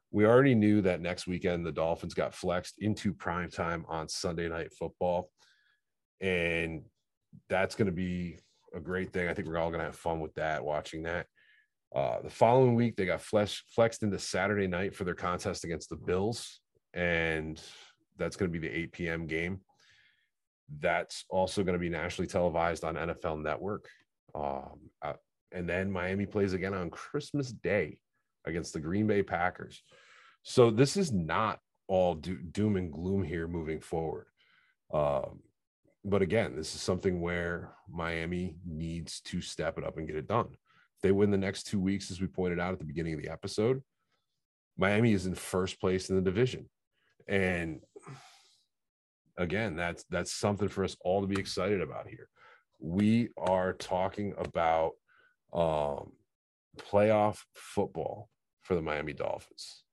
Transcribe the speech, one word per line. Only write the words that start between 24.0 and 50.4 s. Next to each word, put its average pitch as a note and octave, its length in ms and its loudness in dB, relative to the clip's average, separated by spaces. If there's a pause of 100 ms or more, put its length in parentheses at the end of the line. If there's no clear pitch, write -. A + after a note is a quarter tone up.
Um, C#2 560 -6 (120)
uh, D2 120 -6 (380)
and F2 160 -6
then F#2+ 220 0
Miami F#2+ 360 0
plays G2 260 2
again F#2+ 220 -2
on F#2+ 160 -4
Christmas C#3+ 640 -6
Day F2+ 460 0 (460)
against D#2+ 280 -4
the E2 80 -4
Green F#2+ 260 0
Bay G2+ 160 4
Packers. F2 600 -2 (600)
So A#2+ 280 8
this C3 260 4
is F3+ 160 0
not F2+ 480 0 (280)
all F#2 260 6
do-, D#2+ 280 -6 (100)
doom G#2 240 2
and F2+ 160 -2
gloom F2+ 300 0
here E2 260 -2
moving D#2 320 -4
forward. D#2+ 460 -4 (640)
Um, D2 480 0 (640)
but G2 180 2
again, F#2 320 2
this D#2+ 200 -6
is - 60 -10
something F2+ 400 0
where F2 520 -4 (160)
Miami E2+ 760 -4
needs E2 580 -8
to - 180 -6
step - 380 -6
it D#2 60 -6
up D#2 140 -8
and D#2+ 80 -6
get D2+ 100 -6
it D2+ 120 -8
done. A2 220 2
If - 520 -20
they F#2+ 80 6
win G2+ 220 6
the G2 40 4
next G2 280 -2
two G2+ 160 -2
weeks, G2 300 0
as F2+ 100 -8
we F#2 80 -2
pointed F2+ 320 -2
out F2+ 120 0
at F2+ 60 -6
the D#2 60 -10
beginning D#2+ 300 -4
of D2 80 -6
the D2 80 -8
episode, A2 520 0 (960)
Miami G#2 340 6
is F#2 140 2
in F#2 80 -2
first F#2 460 -2
place F#2 300 2
in F#2+ 60 4
the F#2+ 60 4
division. F#2+ 460 2 (580)
And F2 540 0 (1600)
again, F2+ 380 0
that's, E2+ 360 -4
that's F2 220 -4
something G#2 360 0